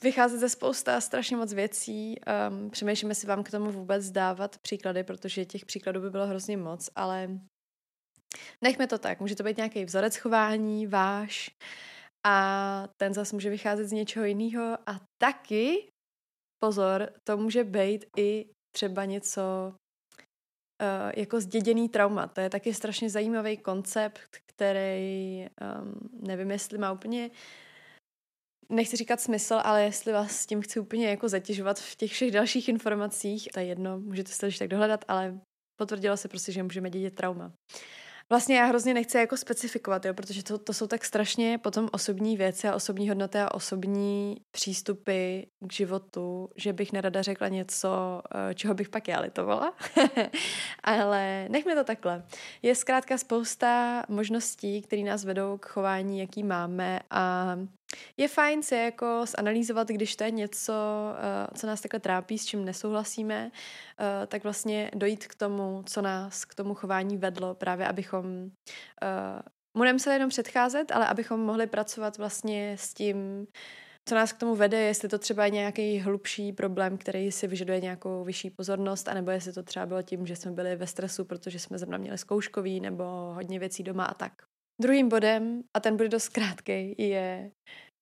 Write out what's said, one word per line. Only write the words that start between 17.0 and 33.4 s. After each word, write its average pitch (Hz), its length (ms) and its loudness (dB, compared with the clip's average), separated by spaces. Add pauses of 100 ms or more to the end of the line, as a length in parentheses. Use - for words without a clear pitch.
to 214 120 2
může 220 280 2
být 202 400 2 (120)
i 214 300 2 (300)
třeba 196 280 -2
něco, 190 720 -2 (1080)
eh, 202 380 0
jako 208 200 0
zděděný 226 480 4
trauma. 208 380 4
To - 140 -4
je 185 100 0
taky 202 240 -2
strašně 214 360 -4
zajímavý 214 460 0
koncept, 208 640 -2 (260)
který, 190 1000 -2 (140)
ehm, 202 340 -8 (280)
nevím, 190 280 -4
jestli 208 280 -4
má 196 140 -2
úplně, 233 380 -4 (1400)
nechci 226 240 2
říkat 233 240 0
smysl, 220 440 2
ale 214 180 6
jestli 208 300 0
vás 208 180 2
s - 160 -4
tím 208 160 0
chci 214 180 -4
úplně 220 280 0
jako 208 200 0
zatěžovat 196 520 0
v - 160 -12
těch 214 160 -2
všech 254 180 2
dalších 220 380 2
informacích. 208 840 0